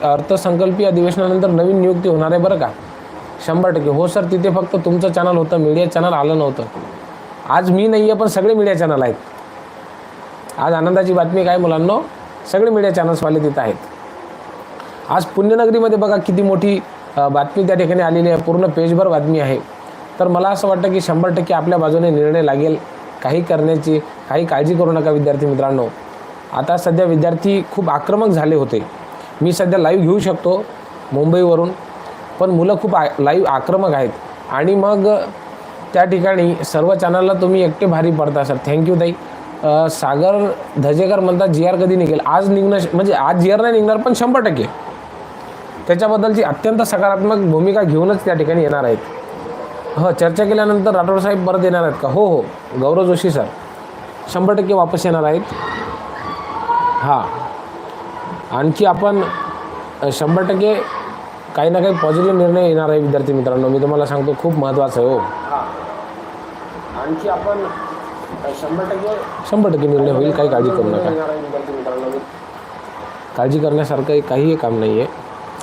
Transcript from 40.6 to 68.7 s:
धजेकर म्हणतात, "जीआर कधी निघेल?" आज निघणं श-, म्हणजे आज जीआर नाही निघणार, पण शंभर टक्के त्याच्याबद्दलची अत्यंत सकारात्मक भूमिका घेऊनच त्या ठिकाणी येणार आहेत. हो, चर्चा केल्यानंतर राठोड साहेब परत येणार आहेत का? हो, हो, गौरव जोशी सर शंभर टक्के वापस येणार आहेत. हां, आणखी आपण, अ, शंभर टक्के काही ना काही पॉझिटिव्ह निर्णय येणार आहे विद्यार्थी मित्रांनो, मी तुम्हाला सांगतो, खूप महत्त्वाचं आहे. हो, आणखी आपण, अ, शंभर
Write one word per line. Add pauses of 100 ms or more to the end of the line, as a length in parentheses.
धजेकर
म्हणतात,
"जीआर
कधी
निघेल?"
आज
निघणं
श-,
म्हणजे
आज
जीआर
नाही
निघणार,
पण
शंभर
टक्के (1200)
त्याच्याबद्दलची
अत्यंत
सकारात्मक
भूमिका
घेऊनच
त्या
ठिकाणी
येणार
आहेत. (1000)
हो,
चर्चा
केल्यानंतर
राठोड
साहेब
परत
येणार
आहेत
का?
हो,
हो, (400)
गौरव
जोशी
सर (880)
शंभर
टक्के
वापस
येणार
आहेत. (1600)
हां, (1400)
आणखी
आपण, (800)
अ,
शंभर
टक्के (560)
काही
ना
काही
पॉझिटिव्ह
निर्णय
येणार
आहे
विद्यार्थी
मित्रांनो,
मी
तुम्हाला
सांगतो,
खूप
महत्त्वाचं
आहे.
हो, (1800)
आणखी
आपण, (800)
अ, (120)
शंभर